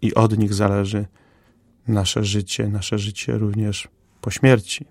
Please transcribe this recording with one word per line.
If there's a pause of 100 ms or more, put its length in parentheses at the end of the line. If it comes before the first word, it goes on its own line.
i
od
nich
zależy (800)
nasze
życie,
nasze
życie
również (320)
po
śmierci.